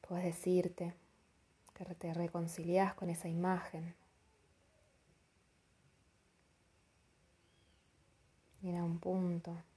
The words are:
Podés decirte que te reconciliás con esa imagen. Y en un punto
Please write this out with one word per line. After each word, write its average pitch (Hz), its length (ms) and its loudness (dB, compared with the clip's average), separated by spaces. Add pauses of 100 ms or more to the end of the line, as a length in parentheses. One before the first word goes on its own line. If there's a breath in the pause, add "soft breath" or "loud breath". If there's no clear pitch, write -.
Podés 180 240 -4
decirte 175 680 2 (800)
que 180 100 -10 (100)
te 165 180 -6
reconciliás 170 800 2
con 175 140 -4
esa 170 180 -4
imagen. 170 680 0 (4000)
Y 185 60 -2
en 175 120 0
un 170 180 0
punto 170 640 0 (160)